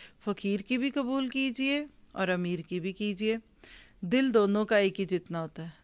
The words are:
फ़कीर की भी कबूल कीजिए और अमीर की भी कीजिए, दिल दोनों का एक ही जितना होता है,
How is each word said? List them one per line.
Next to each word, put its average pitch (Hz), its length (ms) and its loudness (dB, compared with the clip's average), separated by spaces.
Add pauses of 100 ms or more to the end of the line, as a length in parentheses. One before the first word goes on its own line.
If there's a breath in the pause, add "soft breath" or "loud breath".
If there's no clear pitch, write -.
(200 loud breath)
फ़कीर 202 420 -2
की 254 160 -2
भी 262 120 0
कबूल 262 400 -2
कीजिए 269 560 0 (300)
और 185 140 -2
अमीर 175 320 0
की 180 180 -6
भी 185 140 -4
कीजिए, 208 460 -2 (680 loud breath)
दिल 254 260 4
दोनों 208 340 4
का 214 120 4
एक 196 220 4
ही 196 60 0
जितना 170 340 -4
होता 160 240 -8
है, 165 100 -14 (100)